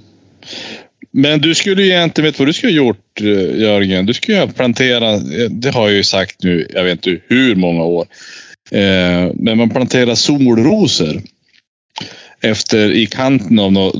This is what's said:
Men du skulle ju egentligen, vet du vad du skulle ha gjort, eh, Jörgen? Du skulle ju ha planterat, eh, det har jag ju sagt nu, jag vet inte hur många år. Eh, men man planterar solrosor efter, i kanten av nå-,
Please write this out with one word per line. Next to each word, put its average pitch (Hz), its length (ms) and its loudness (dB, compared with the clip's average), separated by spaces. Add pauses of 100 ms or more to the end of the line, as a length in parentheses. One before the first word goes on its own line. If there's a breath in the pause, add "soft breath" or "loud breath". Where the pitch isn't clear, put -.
(1120 loud breath)
Men 147 300 2
du 160 140 0
skulle 196 280 0
ju 190 60 4
egentligen, 170 400 0
vet 147 80 -4
du - 20 -18
vad 135 100 2
du 165 40 0
skulle 226 200 -2
ha 156 40 2 (100)
gjort, - 340 -6
eh, 95 400 0
Jörgen? 98 460 2
Du 120 80 0
skulle 214 240 -2
ju 156 60 2
ha 110 80 -6
planterat, 120 720 0
eh, 92 280 -4
det 120 200 -4
har 117 180 0
jag 101 80 2
ju 98 80 0
sagt - 380 -2
nu, 90 320 0
jag 92 100 0
vet 90 220 -4
inte 87 220 -4
hur 123 280 2
många 85 280 0
år. 85 220 -2 (640 loud breath)
Eh, 90 640 2
men 113 240 0
man 117 120 2
planterar 120 440 0
solrosor 127 1080 2 (1160 loud breath)
efter, 107 520 0
i 110 140 0
kanten 127 520 0
av 98 140 2
nå-, 95 280 2